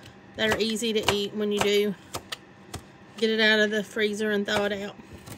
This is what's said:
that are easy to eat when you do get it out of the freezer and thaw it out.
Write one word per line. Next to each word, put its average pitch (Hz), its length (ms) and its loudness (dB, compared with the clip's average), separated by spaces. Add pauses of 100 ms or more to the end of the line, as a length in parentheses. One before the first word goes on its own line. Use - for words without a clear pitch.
(360)
that 220 140 2
are - 80 0
easy 220 360 0
to 208 200 0
eat 202 200 -2
when 208 180 -2
you 202 80 0
do 208 340 2 (1200)
get 220 140 2
it 220 100 2
out 214 200 6
of 208 100 4
the 214 140 0
freezer 214 480 0
and 202 120 2
thaw 208 200 0
it 202 80 0
out. 202 240 -8 (420)